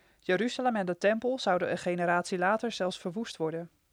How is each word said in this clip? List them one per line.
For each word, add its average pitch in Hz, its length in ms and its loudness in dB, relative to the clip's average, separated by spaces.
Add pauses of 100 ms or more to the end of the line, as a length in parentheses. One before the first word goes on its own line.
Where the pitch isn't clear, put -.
(180)
Jeruzalem 233 580 0
en 196 100 0
de 175 120 -2
tempel 226 400 2
zouden 180 320 2
een 175 80 0
generatie 175 600 0
later 214 340 0
zelfs 180 260 -4
verwoest 202 380 -8
worden. 165 340 -4 (220)